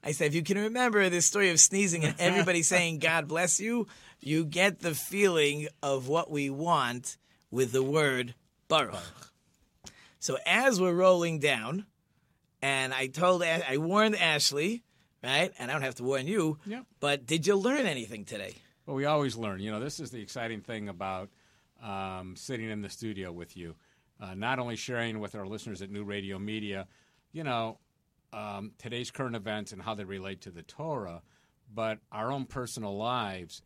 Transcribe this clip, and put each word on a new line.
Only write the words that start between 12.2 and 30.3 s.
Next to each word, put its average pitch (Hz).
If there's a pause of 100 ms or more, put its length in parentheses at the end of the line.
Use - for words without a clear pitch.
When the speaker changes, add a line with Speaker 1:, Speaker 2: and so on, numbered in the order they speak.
Speaker 1:
and 135
I 131
told, 175
A-, 165
I 131
warned 208
Ashley, 165 (400)
right? 143
And 123
I 135
don't 147
have 127
to 123
warn 135
you, 160
Speaker 2:
Yep. 226 (140)
Speaker 1:
but 143
did 160
you 202
learn 240
anything 117
today? 101 (320)
Speaker 2:
Well, 143
we 139
always 143
learn. 104
You 104
know, 107
this 143
is 135
the 120
exciting 113
thing 107
about, 95 (540)
um, 95
sitting 113
in 107
the 98
studio 95
with 85
you, 82 (440)
uh, 95
not 113
only 120
sharing 117
with 104
our 101
listeners 101
at 98
New 101
Radio 98
Media, 101 (440)
you 160
know, 113 (560)
um, 104
today's 120
current 127
events 107
and 92
how 110
they 104
relate 95